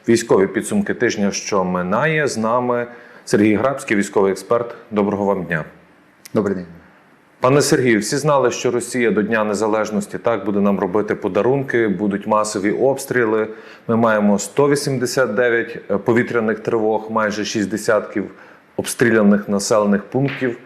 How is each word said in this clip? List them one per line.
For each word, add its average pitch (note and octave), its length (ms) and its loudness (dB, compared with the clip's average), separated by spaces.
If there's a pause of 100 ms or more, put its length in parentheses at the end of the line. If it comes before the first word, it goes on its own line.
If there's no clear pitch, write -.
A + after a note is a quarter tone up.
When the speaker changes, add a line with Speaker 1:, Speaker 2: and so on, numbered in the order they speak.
Speaker 1:
військові A#2 380 4
підсумки G#2 480 -4
тижня, G#2+ 360 0
що F#2+ 340 -2
минає. A2+ 640 -2
З A2 80 -6
нами A#2+ 500 -2 (380)
Сергій G#2+ 300 2
Грабський, A#2 420 -2
військовий G2 360 2
експерт. - 420 -2 (160)
Доброго G2+ 340 0
вам F#2+ 200 0
дня. D#2+ 200 -4 (680)
Speaker 2:
Добрий G2+ 200 0
день. F#2 120 -8 (760)
Speaker 1:
Пане C#3 220 4
Сергію, B2+ 380 2
всі C#3+ 160 -4
знали, C3+ 340 2
що B2 200 -2
Росія A#2+ 400 0
до G2+ 120 2
Дня G#2+ 220 0
Незалежності G#2 760 -2
так A2+ 260 -2
буде G2+ 160 0
нам G2 200 2
робити G2+ 340 0
подарунки, A#2 720 0
будуть G2+ 380 -2
масові G#2 460 0
обстріли. A#2+ 760 0 (400)
Ми A2+ 80 0
маємо G#2+ 420 4
сто C#3+ 300 0
вісімдесят C3 680 0
дев'ять, A#2 440 0 (120)
е, G2+ 80 0
повітряних A2+ 640 0
тривог, A2 500 -2
майже G#2+ 340 0
шість G2+ 240 -2
десятків G#2 640 -2 (460)
обстріляних G#2 720 2
населених G2+ 540 2
пунктів. C3 640 -4